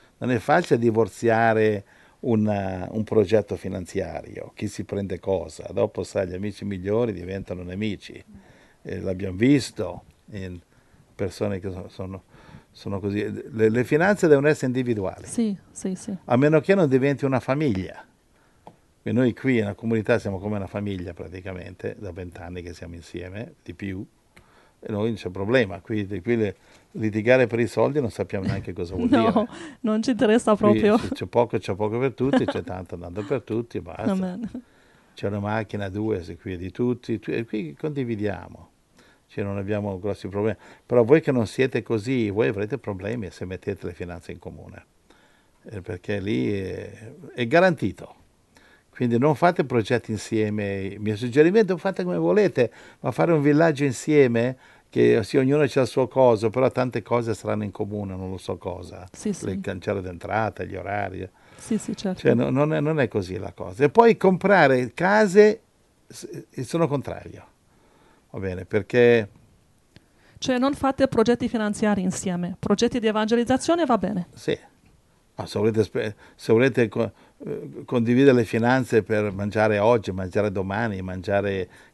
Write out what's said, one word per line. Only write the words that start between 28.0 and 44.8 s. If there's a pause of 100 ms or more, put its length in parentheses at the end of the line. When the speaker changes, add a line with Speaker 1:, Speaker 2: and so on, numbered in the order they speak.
Speaker 1:
sappiamo
neanche
cosa
vuol
Speaker 2:
<laughs>
No,
Speaker 1:
dire. (340)
Speaker 2:
non
ci
interessa
Speaker 1:
Qui
Speaker 2:
proprio.
Speaker 1:
c'è,
c'è
poco,
c'è
poco
per
tutti,
c'è
Speaker 2:
<laughs>
Speaker 1:
tanto,
tanto
per
tutti,
basta.
Speaker 2:
Amen. (640)
Speaker 1:
C'è
una
macchina,
due,
se
qui
è
di
tutti,
tu-,
e
qui
condividiamo. (580)
Cioè,
non
abbiamo
grossi
problemi. (300)
Però
voi
che
non
siete
così,
voi
avrete
problemi
se
mettete
le
finanze
in
comune. (760)